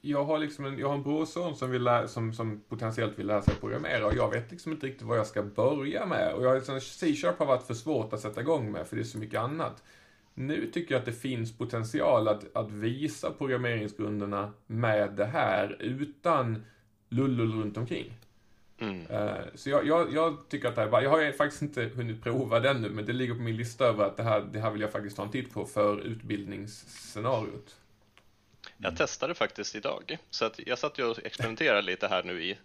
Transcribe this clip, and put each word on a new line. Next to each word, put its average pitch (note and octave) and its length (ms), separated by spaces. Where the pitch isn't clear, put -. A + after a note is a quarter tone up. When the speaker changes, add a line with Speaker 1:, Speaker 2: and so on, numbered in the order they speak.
Speaker 1:
jag C#3+ 220
har D3+ 160
liksom D3 260
en, C3+ 140
jag C#3 80
har C#3+ 80
en C#3 80
brorson D#3 520
som B2+ 160
vill B2 120
lä-, A#2+ 240
som, A2+ 260
som G#2+ 360
potentiellt A2+ 500
vill G2 80
lära G#2 140
sig - 140
programmera, B2 500
och G#2 100
jag A2+ 160
vet A#2 200
liksom E3+ 200
inte D3+ 160
riktigt C3 200
vad A#2+ 100
jag G#2+ 100
ska G#2 160
börja C#3 600
med. F#2 280
Och B2 120
jag, C3 100
liksom, C3+ 260
C D#3+ 340
sharp F3 240
har D#3+ 60
varit B2+ 220
för B2 60
svårt A#2 400
att G#2+ 60
sätta A2+ 220
igång C#3+ 300
med, E2+ 160
för - 80
det - 60
är - 20
så A2+ 140
mycket G#2+ 220
annat. C#3+ 440
Nu C#3+ 380
tycker E3+ 240
jag B2 40
att A#2 60
det A#2 80
finns A#2 440
potential A#2 720
att, G#2 280
att G#2 160
visa C3+ 600
programmeringsgrunderna G#2+ 1200
med G#2+ 460
det G2+ 120
här G#2+ 540
utan C3 880
lullull A#2+ 440
runt G#2 240
omkring. - 360
Speaker 2:
Mm. F#2+ 280
Speaker 1:
Eh, G#2 280
så - 140
jag, C#3 180
jag, D#3+ 260
jag D#3+ 240
tycker B2+ 180
att A#2+ 80
det A#2 60
här, G#2+ 200
jag C3+ 80
har D#3 120
ju D3 120
faktiskt D3 280
inte D3 200
hunnit A2+ 280
prova A#2 360
det C3 100
ännu, A#2 200
men G#2 160
det A#2+ 80
ligger B2 200
på A#2+ 80
min A2+ 160
lista A#2+ 280
över G#2 200
att - 120
det A#2 60
här, A2 180
det G#2+ 180
här A2 120
vill G#2+ 100
jag G#2+ 100
faktiskt G#2 240
ta G#2 80
en G#2 80
titt B2 220
på G2+ 120
för G#2 360
utbildningsscenariot. G#2 1700
Speaker 2:
Jag F#2 200
testade D3 380
faktiskt - 400
idag, G#2+ 420
så - 160
att A2 200
jag B2 140
satt D3 200
ju B2+ 60
och A#2 200
experimenterade A2+ 560
lite F#2+ 260
här F#2 160
nu F2+ 200
i F#2 80